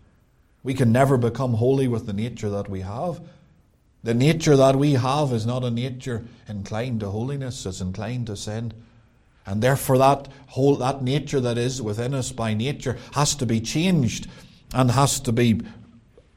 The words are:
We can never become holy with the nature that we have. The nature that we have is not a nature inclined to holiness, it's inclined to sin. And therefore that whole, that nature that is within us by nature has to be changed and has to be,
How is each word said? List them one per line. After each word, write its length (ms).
We 100
can 200
never 240
become 380
holy 340
with 180
the 60
nature 380
that 180
we 140
have. 380
The 100
nature 420
that 200
we 160
have 400
is 120
not 200
a 60
nature 560
inclined 540
to 100
holiness, 560
it's 140
inclined 480
to 80
sin. 360
And 140
therefore 380
that 300
whole, 300
that 260
nature 380
that 180
is 240
within 320
us 160
by 240
nature 440
has 200
to 120
be 140
changed 680
and 200
has 280
to 120
be, 280